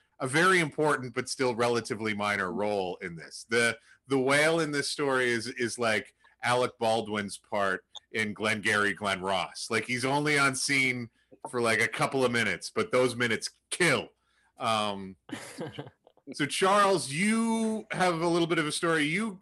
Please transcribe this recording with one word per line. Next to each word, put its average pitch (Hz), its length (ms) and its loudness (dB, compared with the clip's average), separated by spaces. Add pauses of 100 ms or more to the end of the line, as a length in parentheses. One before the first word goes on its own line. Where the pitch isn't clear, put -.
(200)
a 139 60 -4
very 175 340 4
important 139 540 0
but 123 140 -4
still 127 260 0
relatively 113 600 0
minor 101 380 0
role 95 500 -2
in 87 140 -8
this. 73 320 -16
The, 117 280 2 (320)
the 135 100 2
whale 147 420 4
in 156 100 0
this 143 200 -2
story 131 400 0
is, 117 180 -2
is 123 300 -4
like 110 360 0 (300)
Alec 123 340 2
Baldwin's 107 600 -2
part 98 460 -2 (280)
in 107 220 -2
Glengarry 104 580 0
Glen 98 300 -2
Ross. 92 480 -2
Like, 113 160 -2
he's 123 180 -4
only 147 340 2
on 139 160 2
scene 131 540 -2 (420)
for, 123 120 -2
like, 113 180 4
a 113 80 2
couple 135 360 0
of 123 60 4
minutes, 110 420 0
but 107 200 -2
those 127 240 4
minutes 117 340 0 (200)
kill. 135 380 2 (520)
Um, 104 560 -2 (120)
<laughs> - 1040 -14
so 151 120 -4
Charles, 190 640 2
you 220 800 0
have 170 300 0
a 175 80 0
little 170 180 2
bit 160 120 0
of 156 80 2
a 151 60 -4
story 160 320 0
you 185 380 -2